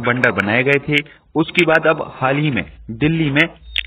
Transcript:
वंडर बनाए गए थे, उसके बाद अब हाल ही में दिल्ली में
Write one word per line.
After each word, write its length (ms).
वंडर 300
बनाए 320
गए 160
थे, 60
उसके 300
बाद 220
अब 280
हाल 220
ही 140
में 200
दिल्ली 400
में 180